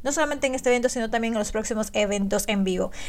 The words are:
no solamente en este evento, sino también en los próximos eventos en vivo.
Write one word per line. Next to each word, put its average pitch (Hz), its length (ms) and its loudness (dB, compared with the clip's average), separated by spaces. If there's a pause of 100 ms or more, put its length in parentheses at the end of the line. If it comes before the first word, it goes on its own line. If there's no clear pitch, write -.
no 277 120 -2
solamente 294 340 0
en 254 80 0
este 254 140 0
evento, 247 180 4
sino 226 220 -2
también 226 240 0
en 220 60 0
los 208 120 -2
próximos 214 400 -2
eventos 202 560 2
en 202 160 2
vivo. 185 280 0 (180)